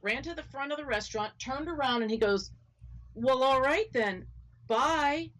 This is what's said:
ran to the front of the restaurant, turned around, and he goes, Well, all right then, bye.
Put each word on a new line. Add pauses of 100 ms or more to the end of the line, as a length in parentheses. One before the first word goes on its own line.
ran
to
the
front
of
the
restaurant,
turned
around,
and
he
goes, (640)
Well,
all
right
then, (400)
bye.